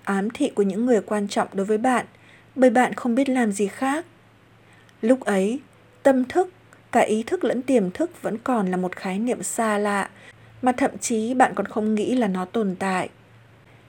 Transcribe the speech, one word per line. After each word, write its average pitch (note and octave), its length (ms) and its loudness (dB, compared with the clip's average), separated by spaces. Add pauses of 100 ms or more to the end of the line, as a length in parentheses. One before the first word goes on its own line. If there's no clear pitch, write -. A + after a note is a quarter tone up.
ám G3 260 -2
thị C#4 240 0
của G#3 80 2
những G3 240 0
người A#3+ 140 4
quan G#3 280 -2
trọng G#3 240 -2
đối F#3+ 140 -2
với G#3+ 120 0
bạn, A#3+ 280 0 (480)
bởi B3+ 160 6
bạn A#3+ 240 2
không A#3 200 -2
biết C4+ 140 2
làm B3 240 2
gì G3+ 140 -2
khác. F#3+ 400 -4 (960)
Lúc B3+ 180 4
ấy, G#3 400 0 (420)
tâm C4 220 4
thức, F4+ 260 0 (420)
cả A#3+ 80 4
ý A3 220 2
thức F4+ 220 -4
lẫn B3 180 0
tiềm A3 280 2
thức - 320 -6
vẫn - 160 -4
còn G#3+ 320 -2
là F#3 60 -2
một F#3 200 -4
khái F#3+ 220 -6
niệm A3+ 240 -2
xa G#3+ 360 -2
lạ, G3+ 320 -2 (520)
mà B3+ 100 2
thậm B3 260 0
chí A3+ 360 -2
bạn B3+ 200 2
còn G3 120 -4
không G#3+ 280 -2
nghĩ G#3+ 200 0
là A#3+ 140 2
nó F#3 160 -2
tồn G3 340 -2
tại. F#3+ 300 -2 (800)